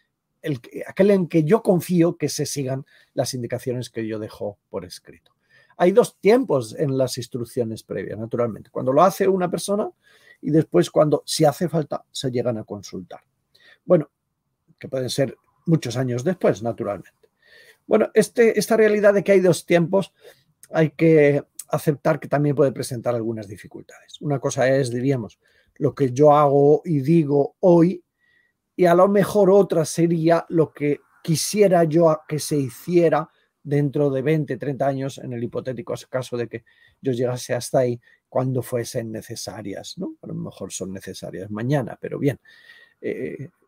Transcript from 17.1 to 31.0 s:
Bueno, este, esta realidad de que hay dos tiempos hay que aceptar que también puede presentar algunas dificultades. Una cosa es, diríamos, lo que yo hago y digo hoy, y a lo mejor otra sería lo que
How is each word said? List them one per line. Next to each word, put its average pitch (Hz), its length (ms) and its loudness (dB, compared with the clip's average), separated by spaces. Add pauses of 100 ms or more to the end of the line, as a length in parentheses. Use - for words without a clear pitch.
Bueno, 214 280 2
este, 220 440 2
esta 220 180 0
realidad 208 380 4
de 196 80 2
que 196 100 2
hay 196 80 6
dos 180 240 2
tiempos 175 480 0 (580)
hay 156 200 0
que 147 540 4 (240)
aceptar 151 520 -2
que - 80 -14
también 147 280 0
puede 139 160 2
presentar 120 420 -6
algunas 110 320 -6
dificultades. - 760 -20
Una 143 180 -4
cosa 131 300 0
es, 135 220 0
diríamos, 123 480 -2 (380)
lo 143 180 -2
que 131 180 0
yo 147 220 6
hago 143 500 4
y 151 160 -2
digo 143 600 2
hoy, 175 420 4 (720)
y 180 120 4
a 170 80 6
lo 190 140 8
mejor 202 420 4
otra 185 340 4
sería 165 640 0
lo 156 240 0
que 143 280 -4 (220)